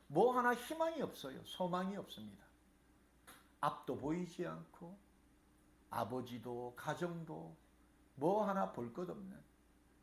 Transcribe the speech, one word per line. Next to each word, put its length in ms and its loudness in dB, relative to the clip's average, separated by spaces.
뭐 300 8
하나 160 8
희망이 480 0
없어요. 440 -6
소망이 500 0
없습니다. 500 -10
앞도 360 0
보이지 480 0
않고 520 -10
아버지도 880 -4
가정도 800 -4
뭐 300 4
하나 260 2
볼 220 -6
것 160 -4
없는 320 -10